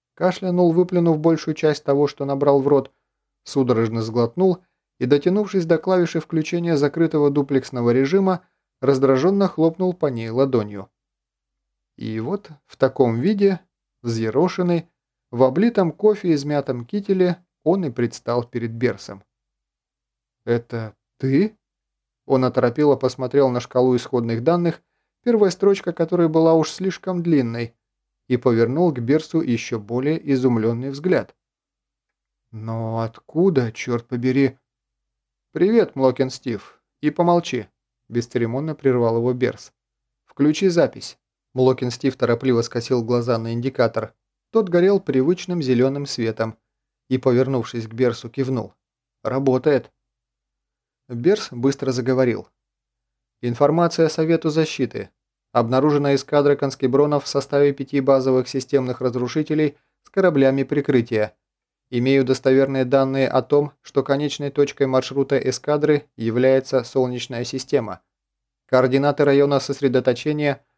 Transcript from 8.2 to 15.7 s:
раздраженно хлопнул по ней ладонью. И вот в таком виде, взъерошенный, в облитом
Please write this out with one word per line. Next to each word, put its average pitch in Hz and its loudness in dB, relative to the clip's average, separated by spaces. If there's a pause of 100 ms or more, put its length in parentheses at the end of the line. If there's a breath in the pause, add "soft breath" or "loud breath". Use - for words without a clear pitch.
раздраженно 139 2
хлопнул 170 0
по 160 -4
ней 113 -6
ладонью. 113 -2 (1080)
И 110 -8
вот 175 -8 (160)
в - -20
таком 123 0
виде, 196 0 (420)
взъерошенный, 151 -2 (400)
в 123 2
облитом 180 2